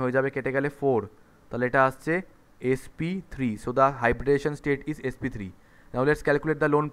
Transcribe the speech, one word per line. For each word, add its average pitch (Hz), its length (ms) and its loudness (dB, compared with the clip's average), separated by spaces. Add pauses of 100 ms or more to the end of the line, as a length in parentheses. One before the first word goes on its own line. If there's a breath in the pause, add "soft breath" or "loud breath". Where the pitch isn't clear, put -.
হয়ে 127 140 0
যাবে 135 180 2
কেটে 135 220 -4
গেলে 139 120 0 (120)
ফোর, 131 200 2 (480 soft breath)
তাহলে 120 220 -2
এটা 139 180 4
আসছে 151 260 -4 (580)
এসপি 160 380 -6 (220)
three। 135 160 -2 (160)
So 120 140 -4
the 135 80 8 (160)
hybridization 135 580 2
state 139 300 -2
is 151 60 -8 (160)
S - 100 -16
P - 20 -4 (120)
three। 95 160 -10 (400 soft breath)
Now 123 160 0
let's 151 200 2
calculate 147 360 2
the 151 100 2
lone 151 180 2